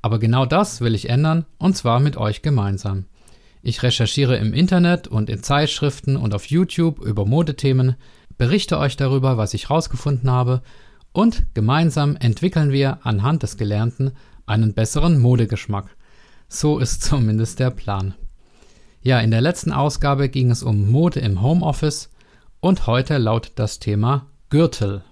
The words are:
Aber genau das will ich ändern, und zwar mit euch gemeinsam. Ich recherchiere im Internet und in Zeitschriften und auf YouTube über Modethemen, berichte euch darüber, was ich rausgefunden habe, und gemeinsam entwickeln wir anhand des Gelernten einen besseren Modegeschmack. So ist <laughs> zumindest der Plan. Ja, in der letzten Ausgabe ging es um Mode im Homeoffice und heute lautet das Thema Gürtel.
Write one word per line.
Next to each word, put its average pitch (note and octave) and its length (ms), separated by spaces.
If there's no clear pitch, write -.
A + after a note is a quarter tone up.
Aber A2+ 160
genau A#2+ 260
das E3+ 360
will A#2 160
ich G2 120
ändern, D#3 380
und F#3 180
zwar A#2+ 240
mit C#3+ 160
euch G#2+ 260
gemeinsam. G2+ 640
Ich - 220
recherchiere B2+ 520
im G#2+ 160
Internet F3 540
und G#2+ 240
in G#2+ 140
Zeitschriften C#3+ 720
und G#2 180
auf G#2 120
YouTube E3 520
über G#2 260
Modethemen, C3 720
berichte D#3 420
euch C#3+ 180
darüber, C3 400
was G#2+ 180
ich - 160
rausgefunden C#3+ 580
habe, B2+ 340
und A3+ 420
gemeinsam C#3+ 600
entwickeln D3 560
wir C3+ 340
anhand A#2+ 380
des - 120
Gelernten A#2 560
einen A2 300
besseren C#3+ 460
Modegeschmack. A2+ 760
So D3+ 320
ist B2+ 220
<laughs> - 20
zumindest A2 560
der C3 100
Plan. G2 440
Ja, B2 180
in A2 100
der A2+ 100
letzten D#3+ 320
Ausgabe C#3 560
ging B2+ 220
es A#2+ 140
um G#2 260
Mode E3 300
im G2 220
Homeoffice D3+ 680
und F#3 260
heute C3 320
lautet A2+ 400
das G#2+ 200
Thema A2+ 480
Gürtel. G2+ 600